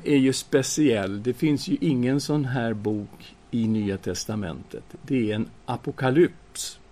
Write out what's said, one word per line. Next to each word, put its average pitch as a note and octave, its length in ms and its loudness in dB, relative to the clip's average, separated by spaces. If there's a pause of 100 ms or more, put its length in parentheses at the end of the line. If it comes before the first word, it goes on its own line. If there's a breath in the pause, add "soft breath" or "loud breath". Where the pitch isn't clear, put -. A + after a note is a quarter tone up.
är D3 120 4
ju C3 160 6
speciell. A2+ 920 0
Det B2 120 -2
finns D3 340 0
ju C#3+ 120 0
ingen C3+ 400 2
sån D3 240 -2
här A#2+ 300 -2
bok G#2+ 640 -6 (140)
i A#2 160 0
Nya G#2+ 300 0
testamentet. F#2 880 -8 (180)
Det B2 280 0
är G#2 40 -2
en A2 140 -4 (180)
apokalyps. - 1120 -2 (140)